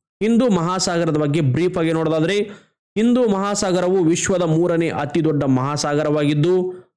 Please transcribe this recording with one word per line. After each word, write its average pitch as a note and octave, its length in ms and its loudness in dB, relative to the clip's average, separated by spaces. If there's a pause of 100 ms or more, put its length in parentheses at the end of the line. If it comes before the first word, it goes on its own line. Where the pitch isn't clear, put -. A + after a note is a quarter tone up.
(240)
ಹಿಂದೂ A#3 260 2
ಮಹಾಸಾಗರದ E3+ 680 0
ಬಗ್ಗೆ D3+ 240 0
ಬ್ರೀಫ್ E3 360 0
ಆಗಿ E3 160 0
ನೋಡೋದಾದ್ರೆ, E3 760 -2 (280)
ಹಿಂದೂ A#3+ 300 2
ಮಹಾಸಾಗರವು F#3+ 760 0
ವಿಶ್ವದ F3 380 0
ಮೂರನೇ E3 480 0
ಅತಿ C#3+ 340 -2
ದೊಡ್ಡ D3 200 0
ಮಹಾಸಾಗರವಾಗಿದ್ದು D3 1500 0